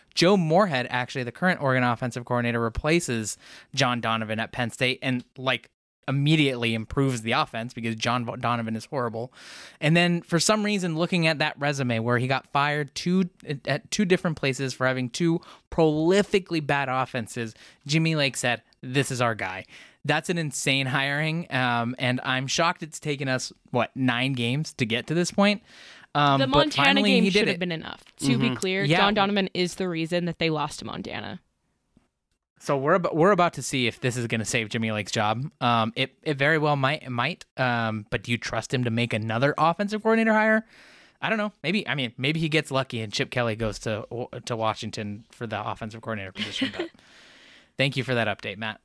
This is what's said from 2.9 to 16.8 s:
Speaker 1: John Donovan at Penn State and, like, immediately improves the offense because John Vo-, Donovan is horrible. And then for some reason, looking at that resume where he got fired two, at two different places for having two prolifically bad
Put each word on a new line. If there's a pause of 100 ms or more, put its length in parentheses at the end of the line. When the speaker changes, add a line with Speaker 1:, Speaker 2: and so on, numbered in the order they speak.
Speaker 1:
John
Donovan
at
Penn
State
and, (120)
like, (400)
immediately
improves
the
offense
because
John
Vo-,
Donovan
is
horrible. (500)
And
then
for
some
reason,
looking
at
that
resume
where
he
got
fired
two, (380)
at
two
different
places
for
having
two (280)
prolifically
bad